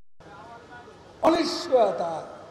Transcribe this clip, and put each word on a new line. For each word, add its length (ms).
অনিশ্চয়তা 840